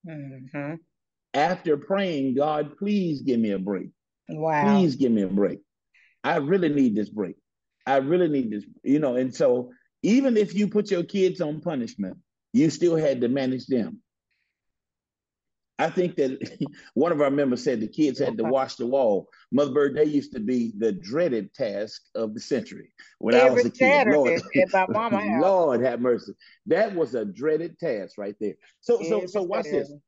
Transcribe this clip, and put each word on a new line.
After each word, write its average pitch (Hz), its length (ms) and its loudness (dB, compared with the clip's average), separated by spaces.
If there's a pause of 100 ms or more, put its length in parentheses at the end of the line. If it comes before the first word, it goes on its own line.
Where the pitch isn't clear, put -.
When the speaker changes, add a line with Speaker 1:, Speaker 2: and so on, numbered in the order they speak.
Speaker 1:
Mm-hmm. 143 680 -12 (580)
Speaker 2:
After 156 440 0
praying, 147 580 -2
"God, 147 420 -2
please 185 440 -2
give 120 180 0
me 107 120 2
a 98 80 -2
break. 95 300 -4 (400)
Speaker 1:
Wow. 156 340 0
Speaker 2:
Please 190 320 4
give 123 160 2
me 110 100 2
a 95 60 0
break. 98 320 0 (640)
I 156 140 0
really 160 320 0
need 131 260 2
this 104 140 -2
break. 104 260 -6 (500)
I 139 120 2
really 165 300 2
need 135 240 -2
this," 104 140 -8 (180)
you 143 160 2
know, 135 160 0
and 131 180 -2
so 123 380 0 (320)
even 247 340 4
if 185 180 2
you 208 120 2
put 208 240 0
your 175 120 0
kids 185 360 0
on 156 220 -4
punishment, 117 560 -6 (360)
you 151 160 4
still 165 260 2
had 143 260 2
to 120 80 0
manage 131 380 -2
them. 113 340 -2 (1800)
I 160 100 0
think 175 280 -2
that 135 200 0 (440)
<laughs> - 140 -20
one 156 160 2
of 147 100 0
our 139 100 2
members 135 320 0
said 123 160 0
the 110 80 -4
kids 139 320 -2
had 117 180 -2
to 113 60 -4
Speaker 1:
Okay. 113 80 -2
Speaker 2:
wash 131 240 0
the 120 100 -6
wall. 120 440 0 (220)
Mother 139 200 2
Bird, 143 240 2
they 151 80 4
used 147 300 0
to 127 60 -8
be 113 380 -2
the 110 140 0
dreaded 110 640 -4
task 107 480 -6 (120)
of 110 200 -4
the 117 60 -10
century - 520 -6 (280)
when 240 160 0
I 247 140 8
was 247 100 4
Speaker 1:
Every 240 100 2
Speaker 2:
a - 20 -6
kid. 262 380 4
Lord, 151 320 4
Speaker 1:
Saturday - 200 0
at 185 120 2
my 190 120 4
Speaker 2:
<laughs> 220 240 -2
Speaker 1:
mama 202 80 0 (140)
house. 165 120 0
Speaker 2:
Lord 165 380 2
have 120 200 0
mercy. 120 320 0 (340)
That 202 260 0
was 143 220 -2
a 110 100 -2
dreaded 156 540 -4
task 113 380 -6
right 101 240 -8
there. 104 140 -4 (260)
So, 233 200 0
so, 165 160 -2
Speaker 1:
Every 180 120 -4
Speaker 2:
so 202 140 -4
watch 202 200 -4
this. 151 240 -4
Speaker 1:
Saturday. 143 200 -20